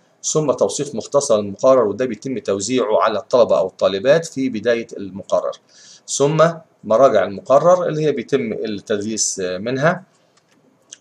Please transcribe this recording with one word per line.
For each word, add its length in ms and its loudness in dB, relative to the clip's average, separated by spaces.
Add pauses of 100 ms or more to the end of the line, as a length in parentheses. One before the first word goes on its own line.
(220)
ثم 300 -2
توصيف 420 -2
مختصر 440 0
المقرر، 480 2
وده 180 -4
بيتم 340 -8
توزيعه 640 0
على 160 0
الطلبة 400 2
أو 80 0
الطالبات 600 0
في 220 -6
بداية 380 -2 (100)
المقرر، 560 -4 (540)
ثم 420 2 (360)
مراجع 400 4
المقرر 640 2
اللي 180 -4
هي 60 0
بيتم 400 -4
التدريس 880 -6
منها، 640 -4 (960)